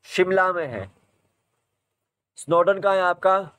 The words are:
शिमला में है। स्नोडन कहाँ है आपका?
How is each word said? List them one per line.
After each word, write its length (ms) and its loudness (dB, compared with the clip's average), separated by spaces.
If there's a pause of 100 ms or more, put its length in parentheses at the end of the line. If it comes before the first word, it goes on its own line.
शिमला 480 0
में 140 -6
है। 240 -10 (1500)
स्नोडन 440 0
कहाँ 140 0
है 80 2
आपका? 560 0